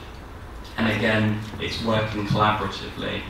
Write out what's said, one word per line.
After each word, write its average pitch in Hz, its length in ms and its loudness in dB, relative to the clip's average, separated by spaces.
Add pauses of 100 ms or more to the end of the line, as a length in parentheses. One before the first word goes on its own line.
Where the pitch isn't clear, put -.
(760)
and 113 140 4
again, 107 480 4 (200)
it's - 240 -4
working 107 440 2
collaboratively. - 1040 0